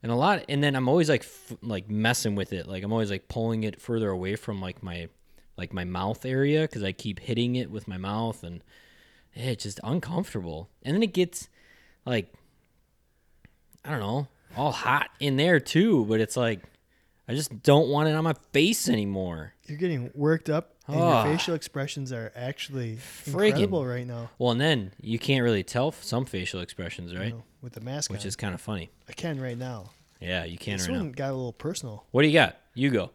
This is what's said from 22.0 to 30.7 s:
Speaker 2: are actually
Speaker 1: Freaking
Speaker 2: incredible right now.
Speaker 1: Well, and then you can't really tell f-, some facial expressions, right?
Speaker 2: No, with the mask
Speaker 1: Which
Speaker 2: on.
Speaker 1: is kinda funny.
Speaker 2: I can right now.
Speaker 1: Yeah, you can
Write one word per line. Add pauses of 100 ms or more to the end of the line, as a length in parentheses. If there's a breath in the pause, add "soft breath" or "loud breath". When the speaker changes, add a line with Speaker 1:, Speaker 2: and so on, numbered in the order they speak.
Speaker 2:
are
actually
Speaker 1:
Freaking
Speaker 2:
incredible
right
now.
Speaker 1:
Well,
and
then
you
can't
really
tell
f-,
some
facial
expressions,
right?
Speaker 2:
No, (180)
with
the
mask
Speaker 1:
Which
Speaker 2:
on.
Speaker 1:
is
kinda
funny. (180)
Speaker 2:
I
can
right
now. (300)
Speaker 1:
Yeah,
you
can